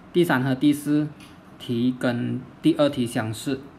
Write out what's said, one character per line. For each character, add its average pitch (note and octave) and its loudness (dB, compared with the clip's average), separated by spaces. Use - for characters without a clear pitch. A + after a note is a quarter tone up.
第 F3 4
三 C3 2
和 B2 0
第 D3 4
四 D3 0
题 B2 0
跟 A#2+ -2
第 D#3 4
二 D3 4
题 B2 -2
相 A2+ -4
似， C3+ -6